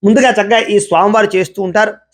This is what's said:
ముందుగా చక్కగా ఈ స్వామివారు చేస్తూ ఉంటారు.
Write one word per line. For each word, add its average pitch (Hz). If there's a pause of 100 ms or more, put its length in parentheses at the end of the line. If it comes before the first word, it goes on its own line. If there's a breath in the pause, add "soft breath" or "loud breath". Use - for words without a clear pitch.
ముందుగా 247
చక్కగా 208
ఈ 208
స్వామివారు 208
చేస్తూ 185
ఉంటారు. 208 (200)